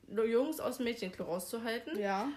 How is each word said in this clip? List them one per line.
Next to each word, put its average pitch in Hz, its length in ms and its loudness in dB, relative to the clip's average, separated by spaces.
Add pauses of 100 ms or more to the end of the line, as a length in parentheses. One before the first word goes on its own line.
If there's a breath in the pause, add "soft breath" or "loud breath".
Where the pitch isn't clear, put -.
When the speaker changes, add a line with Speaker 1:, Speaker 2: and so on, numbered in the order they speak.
Speaker 1:
Jungs 233 520 4
aus - 180 -2
dem 254 60 -2
Mädchenklo 226 420 -2
rauszuhalten. 233 720 -4
Speaker 2:
Ja. 202 380 2